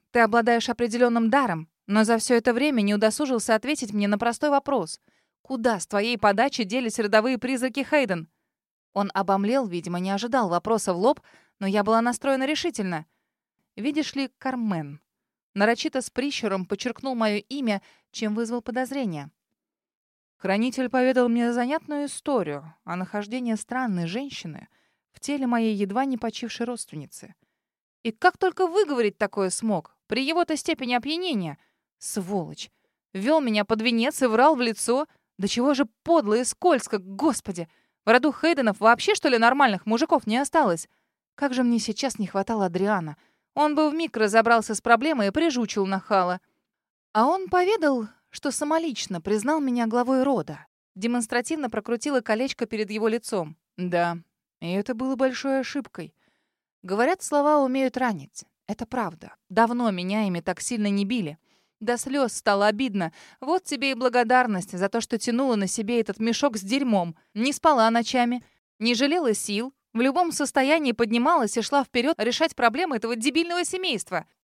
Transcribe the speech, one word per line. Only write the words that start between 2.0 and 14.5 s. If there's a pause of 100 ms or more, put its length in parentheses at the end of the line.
за
все
это
время
не
удосужился
ответить
мне
на
простой
вопрос. (420)
Куда
с
твоей
подачи
делись
родовые
призраки,
Хейден?» (640)
Он
обомлел,
видимо,
не
ожидал
вопроса
в
лоб, (380)
но
я
была
настроена
решительно. (680)
«Видишь
ли,
Кармен», (560)